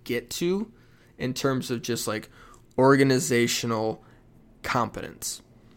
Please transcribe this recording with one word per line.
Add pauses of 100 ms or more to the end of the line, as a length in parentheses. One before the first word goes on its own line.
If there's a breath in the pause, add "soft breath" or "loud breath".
get
to (460 soft breath)
in
terms
of
just,
like, (500 loud breath)
organizational (600 soft breath)
competence. (340)